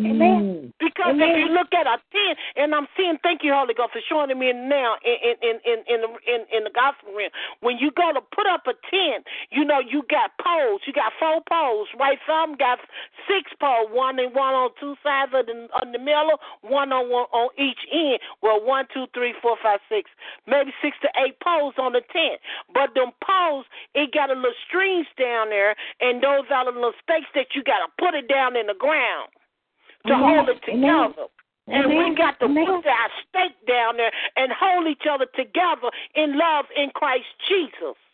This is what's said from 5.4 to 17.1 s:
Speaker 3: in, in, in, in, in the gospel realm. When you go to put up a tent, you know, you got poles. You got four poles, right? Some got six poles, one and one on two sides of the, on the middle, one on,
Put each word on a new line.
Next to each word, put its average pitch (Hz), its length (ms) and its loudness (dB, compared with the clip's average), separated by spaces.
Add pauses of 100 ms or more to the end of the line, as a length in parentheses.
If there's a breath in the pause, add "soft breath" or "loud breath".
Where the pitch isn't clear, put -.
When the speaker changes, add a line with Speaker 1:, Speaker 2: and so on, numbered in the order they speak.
Speaker 3:
in, 226 160 0
in, 233 240 0
in, 233 140 0 (260)
in, 240 140 0 (100)
in 220 160 0
the 214 80 -8
gospel 240 400 -2
realm. 202 160 -6 (320 loud breath)
When 240 160 -2
you 269 160 0
go 349 240 2
to 254 40 -2 (120)
put 415 160 0
up 339 160 -2
a - 80 -2 (160)
tent, 302 400 -2 (240 loud breath)
you 277 80 0
know, 294 160 2
you 262 320 -2
got 240 320 0
poles. 294 480 0
You 262 40 -10
got 220 280 -2
four 320 240 2
poles, 254 400 0 (160)
right? 277 240 2
Some 320 320 0
got 247 240 0 (480 loud breath)
six 381 320 -2
poles, 226 320 2
one 262 240 0
and 254 160 -2
one 262 240 2
on 254 240 0
two 285 240 -10
sides 277 320 0
of 247 80 2
the, 233 240 -12 (160)
on 240 80 -12
the 247 80 -8
middle, 302 400 2 (240 loud breath)
one 277 240 0
on, 262 240 0